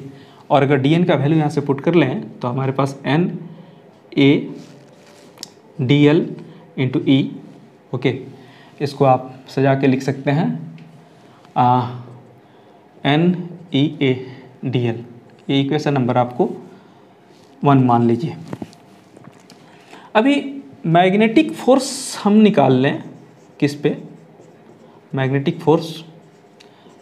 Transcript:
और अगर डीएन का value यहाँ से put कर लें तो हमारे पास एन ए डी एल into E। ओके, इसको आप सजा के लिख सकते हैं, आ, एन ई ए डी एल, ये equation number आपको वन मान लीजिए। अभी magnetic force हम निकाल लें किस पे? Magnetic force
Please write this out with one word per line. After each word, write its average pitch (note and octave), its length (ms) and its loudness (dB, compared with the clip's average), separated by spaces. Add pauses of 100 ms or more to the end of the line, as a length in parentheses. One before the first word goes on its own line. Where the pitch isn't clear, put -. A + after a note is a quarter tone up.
(500)
और C#3 140 4
अगर C#3 140 2
डीएन D#3 260 2
का F3 120 2
value C#3+ 220 0
यहाँ D3+ 120 0
से C#3+ 120 -2
put C3+ 200 -2
कर E3 140 0
लें D3+ 440 0
तो B2+ 80 -6
हमारे C3 240 -4
पास C#3 340 -2
एन D#3 220 0 (880)
ए C#3 320 4 (1300)
डी C#3+ 240 2
एल D3 200 4 (540)
into C3 300 -2
E। C3+ 140 4 (720)
ओके, B2 220 -2 (640)
इसको C#3 240 -2
आप C3 280 2 (160)
सजा C3+ 260 0
के C3+ 120 0
लिख B2 140 2
सकते C#3 300 -4
हैं, F3 160 0 (1080)
आ, B2 320 2 (1160)
एन E3 440 0 (240)
ई C#3 100 0 (180)
ए C3 120 2 (520)
डी B2+ 140 -2
एल, A#2 240 -4 (460)
ये C#3 120 2
equation D3 320 -2
number B2 240 0
आपको B2 320 -2 (1120)
वन C#3 220 4
मान A#2+ 240 2
लीजिए। A#2 280 -2 (1800)
अभी C4+ 200 4 (500)
magnetic G3+ 680 4
force - 720 -2
हम G3+ 100 2
निकाल F#3 400 6
लें B2+ 300 0 (560)
किस C#3+ 160 0
पे? - 220 -2 (1200)
Magnetic C#3 440 -2
force - 440 0 (1000)